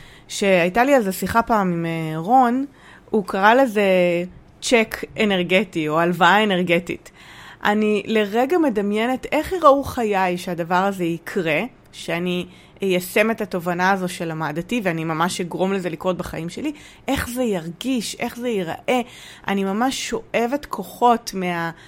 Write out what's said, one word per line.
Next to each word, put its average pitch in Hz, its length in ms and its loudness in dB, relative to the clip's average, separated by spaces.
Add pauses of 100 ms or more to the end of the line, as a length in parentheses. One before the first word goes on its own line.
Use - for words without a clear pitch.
(280)
שהייתה 185 560 4
לי 285 100 6
על 247 80 6
זה 190 100 -2
שיחה 196 300 0
פעם 202 300 2
עם, 170 140 -2
אה, 160 320 -4
רון, 247 480 4 (440)
הוא 214 160 0
קרא 208 280 4
לזה 226 280 4 (800)
צ'ק 226 440 0 (180)
אנרגטי 180 640 0
או 156 120 2
הלוואה 175 440 4
אנרגטית. 180 640 -2 (540)
אני 208 420 0
לרגע 220 520 0
מדמיינת 226 720 0
איך 302 200 -2
יראו 285 320 2
חיי 190 540 -2
שהדבר 175 360 -6
הזה 190 300 0
יקרה, 165 560 -2 (320)
שאני 175 540 -4 (360)
איישם 196 480 0
את 226 100 -4
התובנה 180 500 -2
הזו 185 180 0
שלמדתי, 165 760 -6
ואני 165 200 -2
ממש 165 360 -2
אגרום 180 320 -2
לזה 180 180 -4
לקרות 175 280 -4
בחיים 165 300 -10
שלי, 294 240 -6 (360)
איך 277 200 -4
זה 247 140 -4
ירגיש, 196 760 -4
איך 240 180 -8
זה 240 120 -6
ייראה. 208 520 -2 (480)
אני 202 160 0
ממש 226 440 -2
שואבת 233 580 -4
כוחות 233 680 0
מה-, 175 360 -4 (180)